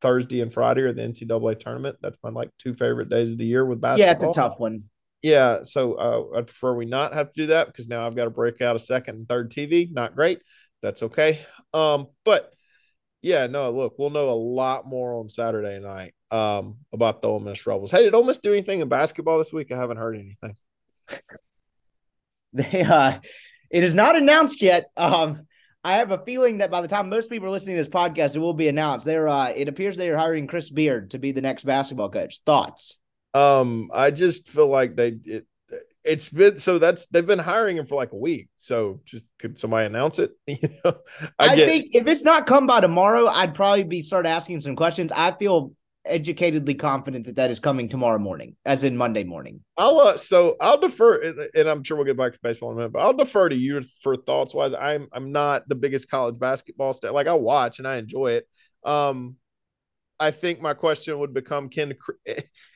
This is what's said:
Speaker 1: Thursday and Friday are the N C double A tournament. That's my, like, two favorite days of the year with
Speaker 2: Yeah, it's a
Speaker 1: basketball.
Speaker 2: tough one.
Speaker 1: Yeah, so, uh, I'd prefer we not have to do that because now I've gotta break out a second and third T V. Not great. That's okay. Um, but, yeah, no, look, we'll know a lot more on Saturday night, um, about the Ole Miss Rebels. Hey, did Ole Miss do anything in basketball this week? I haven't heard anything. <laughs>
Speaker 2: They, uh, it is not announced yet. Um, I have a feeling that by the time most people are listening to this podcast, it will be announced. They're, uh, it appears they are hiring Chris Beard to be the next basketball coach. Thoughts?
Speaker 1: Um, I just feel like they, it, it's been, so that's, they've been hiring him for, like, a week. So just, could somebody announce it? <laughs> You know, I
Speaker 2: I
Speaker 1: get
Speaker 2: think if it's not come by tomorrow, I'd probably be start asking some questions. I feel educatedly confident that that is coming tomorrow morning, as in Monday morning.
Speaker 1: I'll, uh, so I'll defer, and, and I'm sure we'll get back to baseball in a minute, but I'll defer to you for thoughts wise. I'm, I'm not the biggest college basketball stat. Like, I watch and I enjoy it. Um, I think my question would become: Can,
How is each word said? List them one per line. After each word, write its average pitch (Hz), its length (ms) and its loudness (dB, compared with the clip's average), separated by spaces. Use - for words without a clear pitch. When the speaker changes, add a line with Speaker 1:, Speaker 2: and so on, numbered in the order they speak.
Speaker 1:
Thursday 123 400 0
and 117 120 -6
Friday 120 280 2
are 131 100 0
the 117 120 -8
N 117 120 -8
C - 80 -18
double 113 240 -2
A 110 80 -2
tournament. 123 460 -12
That's - 200 -8
my, 117 100 -12
like, 117 180 -10
two 127 140 -10
favorite 120 340 -2
days 117 240 0
of 117 60 -8
the 117 80 -6
year 127 200 2
with 127 160 -4
Speaker 2:
Yeah, 123 120 0
it's 208 80 4
a 196 40 8
Speaker 1:
basketball. 165 80 0
Speaker 2:
tough 131 260 0
one. 110 240 -6
Speaker 1:
Yeah, 131 420 4
so, 127 320 -2
uh, 113 420 -2
I'd 120 80 -4
prefer 127 300 -4
we 120 100 -6
not 131 300 -4
have 147 180 -4
to 156 80 -6
do 156 60 -2
that 160 180 4
because 117 220 -18
now 117 180 -6
I've 117 100 -6
gotta 120 140 -2
break 117 320 -2
out 120 140 2
a 113 40 -4
second 127 360 -6
and 113 120 -16
third 120 220 -4
T 147 160 -8
V. 170 260 2
Not 120 220 -6
great. 170 260 0
That's 104 180 -6
okay. 151 420 0
Um, 151 360 0
but, 208 300 0
yeah, 151 240 0
no, 131 240 -4
look, 123 260 -4
we'll 143 140 -4
know 143 180 -2
a 117 80 -2
lot 127 480 -4
more 127 300 -8
on 113 140 -10
Saturday 107 500 -6
night, 98 340 -14
um, 107 480 -4
about 110 300 0
the 110 60 0
Ole 107 100 -2
Miss 101 260 -12
Rebels. 101 240 -6
Hey, 190 140 6
did 208 100 4
Ole 233 100 6
Miss 254 140 0
do 208 160 0
anything 196 280 -2
in 135 80 -4
basketball 156 500 0
this 156 120 -4
week? 156 200 -8
I 127 60 -8
haven't 120 200 -6
heard 113 180 -6
anything. 104 420 -16
<laughs> - 120 -14
Speaker 2:
They, 180 300 0
uh, 139 360 4
it 170 120 4
is 170 120 2
not 254 200 6
announced 302 460 4
yet. 180 240 4
Um, 156 520 0
I 180 100 0
have 214 180 0
a 190 120 -4
feeling 247 360 0
that 185 120 -2
by 175 100 -2
the 170 60 -8
time 202 220 -2
most 226 220 -4
people 202 160 -8
are 190 40 -4
listening 190 260 -6
to 165 40 0
this 135 100 -4
podcast, 160 440 0
it 156 40 -2
will 170 140 -2
be 156 140 0
announced. 143 400 -2
They're, 156 200 0
uh, 139 220 0
it 139 200 -4
appears 185 280 -6
they 180 120 -4
are 151 80 0
hiring 160 280 -2
Chris 151 240 -8
Beard 135 420 -2
to 127 80 -10
be 139 120 -4
the 135 100 -4
next 135 220 -4
basketball 135 480 -2
coach. - 340 -8
Thoughts? - 540 0
Speaker 1:
Um, 131 600 4
I 139 180 2
just 165 360 -2
feel 147 200 4
like 135 280 0
they, 120 300 0
it, 107 200 -10
it's 156 240 -2
been, 196 280 4
so 175 220 0
that's, 170 280 2
they've 170 200 2
been 202 100 4
hiring 185 380 -2
him 151 100 -6
for, 139 100 -6
like, 127 180 -4
a 101 40 -12
week. 139 380 -4
So 107 480 -4
just, - 220 -20
could - 200 -12
somebody 110 280 -2
announce 127 320 -4
it? - 200 0
<laughs> - 80 -16
You 143 220 -4
know, 170 80 2
I 143 120 6
Speaker 2:
I 269 80 6
Speaker 1:
get 311 100 8
Speaker 2:
think 320 240 2
if 233 160 4
it's 311 160 2
not 311 240 4
come 269 180 6
by 247 140 4
tomorrow, 196 480 4
I'd 170 260 0
probably 196 300 2
be 165 200 -6
start 180 220 -2
asking 165 360 -4
some 135 160 -8
questions. 170 360 0
I 170 180 2
feel 185 420 0
educatedly 151 680 -2
confident 135 460 -4
that 120 120 -12
that 127 140 2
is 113 80 -6
coming 131 300 -2
tomorrow 117 300 0
morning, 82 440 -8
as 135 220 0
in 127 100 0
Monday 113 300 -2
morning. 71 340 -14
Speaker 1:
I'll, 214 240 4
uh, 202 180 6
so 175 440 4
I'll 254 180 4
defer, 233 420 4
and, 160 180 -6
and 156 140 4
I'm 151 160 -2
sure 156 140 -4
we'll 143 80 0
get 135 100 0
back 127 160 -2
to - 100 -20
baseball 120 280 -6
in 113 60 -8
a - 20 -8
minute, 117 160 -6
but - 80 0
I'll 208 100 4
defer 254 380 2
to 139 60 -2
you 135 260 -2
for 135 140 0
thoughts 135 380 -2
wise. 139 200 -2
I'm, 143 380 -4
I'm 135 220 -12
not 147 340 0
the 135 80 -2
biggest 131 340 -4
college 120 300 -4
basketball 131 540 -4
stat. 107 200 -8
Like, 143 140 0
I 170 60 2
watch 123 460 0
and 131 80 -10
I 131 100 -6
enjoy 120 360 -4
it. 117 140 -4
Um, 135 500 -2
I 156 140 2
think 170 300 -6
my 156 120 -4
question 151 460 -2
would 143 140 -6
become: 139 360 -6
Can, 143 260 -6